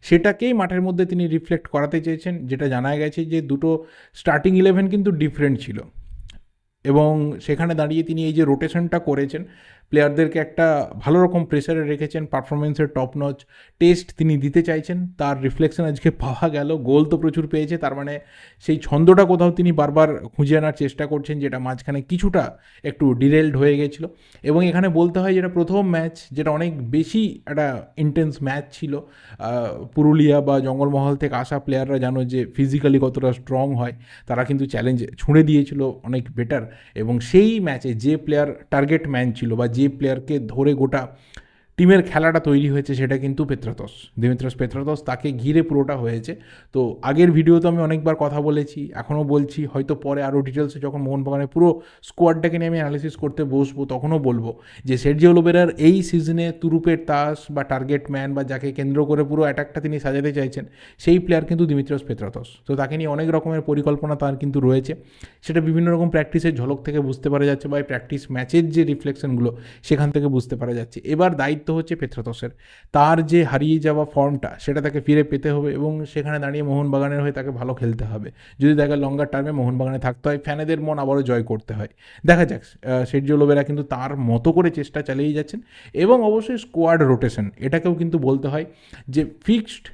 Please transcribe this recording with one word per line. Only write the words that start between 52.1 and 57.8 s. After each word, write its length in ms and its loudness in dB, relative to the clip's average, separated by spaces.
নিয়ে 140 -2
আমি 80 -2
অ্যানালিসিস 360 -6
করতে 280 -4
বসবো, 380 -2
তখনও 240 -2
বলবো 320 -2
যে 100 0
সের্জিও 280 6
লোবেরার 380 6
এই 140 6
সিজনে 440 0
তুরুপের 440 2
তাস 320 0
বা 120 -4
টার্গেট 480 -4